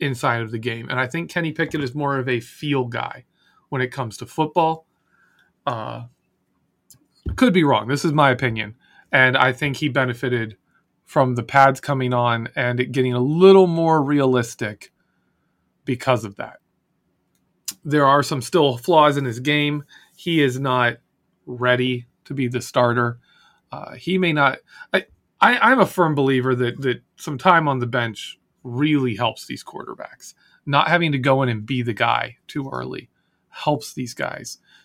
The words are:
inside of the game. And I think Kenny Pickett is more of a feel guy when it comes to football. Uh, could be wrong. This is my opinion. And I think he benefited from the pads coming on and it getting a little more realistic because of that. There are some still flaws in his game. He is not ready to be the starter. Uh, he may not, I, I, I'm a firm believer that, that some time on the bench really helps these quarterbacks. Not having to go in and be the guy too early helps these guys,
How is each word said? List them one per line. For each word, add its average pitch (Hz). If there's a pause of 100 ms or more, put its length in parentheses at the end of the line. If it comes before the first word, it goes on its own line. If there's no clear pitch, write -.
inside 127
of 110
the 117
game. 117
And 131
I 127
think 165
Kenny 165
Pickett 156
is 123
more 139
of 127
a 123
feel 139
guy 120 (460)
when 135
it 123
comes 117
to 120
football. 160 (800)
Uh, 120 (1300)
could 247
be 170
wrong. 113
This 139
is 165
my 143
opinion. 113 (340)
And 131
I 131
think 139
he 139
benefited 123 (480)
from 131
the 120
pads 135
coming 131
on 120
and 123
it 127
getting 127
a 123
little 185
more 165
realistic 127 (920)
because 123
of 101
that. 110 (1300)
There 147
are 139
some 135
still 143
flaws 151
in 139
his 120
game. 147 (320)
He 165
is 131
not 127 (500)
ready 123 (180)
to 143
be 127
the 123
starter. 120 (500)
Uh, -
he 185
may 175
not, 143 (340)
I, 190 (340)
I, 233
I'm 262
a -
firm 156
believer 131
that, 123
that 127 (140)
some 147
time 165
on 131
the 120
bench 117 (260)
really 131
helps 113
these -
quarterbacks. - (300)
Not 143
having 170
to 139
go 135
in 127
and 107
be 123
the 117
guy 117 (100)
too 135
early 127 (400)
helps -
these 123
guys, - (260)